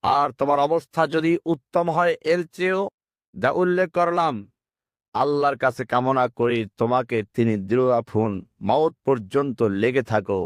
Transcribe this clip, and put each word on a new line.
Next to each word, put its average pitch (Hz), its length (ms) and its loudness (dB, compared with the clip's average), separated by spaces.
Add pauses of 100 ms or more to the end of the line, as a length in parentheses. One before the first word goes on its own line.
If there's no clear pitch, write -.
আর 143 300 2
তোমার 143 260 0
অবস্থা 156 480 -2
যদি 160 240 0 (140)
উত্তম 170 460 -2
হয় 170 220 0 (120)
এর 175 160 0 (120)
চেয়েও, 185 280 -2 (540)
যা 120 180 0
উল্লেখ 180 380 0
করলাম, 175 420 0 (800)
আল্লাহর 143 420 0
কাছে 131 280 -2
কামনা 127 480 0
করি 120 260 0 (180)
তোমাকে 120 400 -2 (140)
তিনি 117 220 2 (120)
দৃঢ় 123 240 2
রাখুন, 113 420 0 (300)
মাউত 143 320 2 (100)
পর্যন্ত 131 560 -2 (160)
লেগে 123 280 0
থাকো 101 420 -2